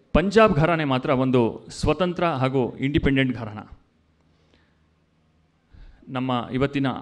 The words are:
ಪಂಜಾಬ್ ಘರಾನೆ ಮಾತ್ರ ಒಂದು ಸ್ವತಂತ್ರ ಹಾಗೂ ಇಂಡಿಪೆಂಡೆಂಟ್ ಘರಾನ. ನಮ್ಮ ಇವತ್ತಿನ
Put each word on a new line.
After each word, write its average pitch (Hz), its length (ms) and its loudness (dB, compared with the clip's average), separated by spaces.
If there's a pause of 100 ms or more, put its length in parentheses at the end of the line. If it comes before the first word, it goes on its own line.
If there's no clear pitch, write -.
(120)
ಪಂಜಾಬ್ 190 440 4
ಘರಾನೆ 160 280 2
ಮಾತ್ರ 131 260 0
ಒಂದು 127 600 2
ಸ್ವತಂತ್ರ 175 560 -2
ಹಾಗೂ 131 500 -2
ಇಂಡಿಪೆಂಡೆಂಟ್ 135 600 0
ಘರಾನ. 107 220 -12 (2500)
ನಮ್ಮ 127 440 -4
ಇವತ್ತಿನ 135 340 -2 (140)